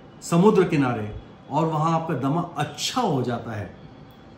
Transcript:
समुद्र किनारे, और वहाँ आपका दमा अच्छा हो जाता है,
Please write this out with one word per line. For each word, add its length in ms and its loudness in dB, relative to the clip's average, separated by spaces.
समुद्र 420 6
किनारे, 520 0
और 140 0
वहाँ 340 0
आपका 140 -4
दमा 280 -2
अच्छा 440 -4
हो 200 0
जाता 300 -4
है, 240 -10